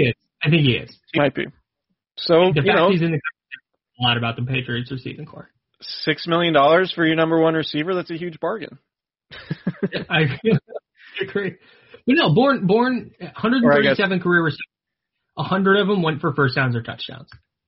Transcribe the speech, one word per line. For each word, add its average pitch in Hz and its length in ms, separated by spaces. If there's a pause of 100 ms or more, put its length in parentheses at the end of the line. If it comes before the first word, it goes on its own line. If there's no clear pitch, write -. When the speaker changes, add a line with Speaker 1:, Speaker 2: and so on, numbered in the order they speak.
Speaker 1:
is. 113 60 (280)
I 151 80
think 160 120
he 127 100
is. 110 240 (160)
Speaker 2:
He 165 80
might 143 140
be. 139 120 (680)
So, - 180 (180)
Speaker 1:
The 147 100
Speaker 2:
you - 0
Speaker 1:
fact 180 40 (100)
Speaker 2:
know, 175 140
Speaker 1:
he's 180 120
in 165 100
the, 151 80 (800)
a - 20
lot 120 140
about 117 200
the 123 60
Patriots 123 480
receiving 135 340
core. - 260 (300)
Speaker 2:
six - 460
million 170 260
dollars 160 400
for 165 140
your 160 80
number 160 260
one 160 140
receiver, 156 400
that's 175 160
a 165 60
huge 160 240
bargain. 175 380 (520)
<laughs> - 800
Speaker 1:
I 160 120 (540)
<laughs> - 460
agree. 196 320 (520)
But 254 100
no, 208 180
Bourne, 240 320
Bourne, 233 460 (240)
hundred 240 260
thirty-seven - 20
Speaker 2:
Or 143 500
I - 20
guess 175 60
Speaker 1:
career 175 200
receivers, 156 200 (720)
a 151 80
hundred 190 360
of 190 60
them 196 160
went 160 180
for 160 140
first 139 220
downs 131 180
or 113 80
touchdowns. - 460 (400)